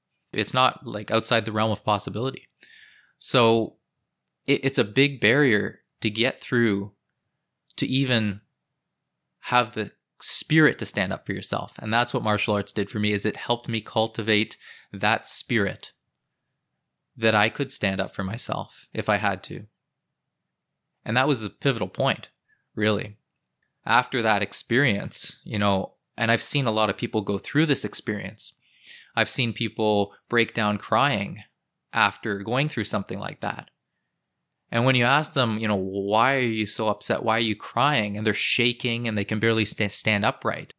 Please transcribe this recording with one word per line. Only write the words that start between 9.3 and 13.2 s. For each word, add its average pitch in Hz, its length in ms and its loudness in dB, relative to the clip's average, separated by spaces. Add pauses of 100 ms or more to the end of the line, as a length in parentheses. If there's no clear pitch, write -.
have 120 340 0
the 107 180 -4 (300)
spirit - 560 2
to 101 80 -8
stand 95 260 -2
up - 140 -8
for 104 60 -4
yourself. 101 460 -6
And 110 140 -8
that's 117 220 0
what 120 80 -2
martial 107 320 0
arts 101 180 -2
did 101 180 -2
for - 80 -6
me, 104 140 2
is 101 120 0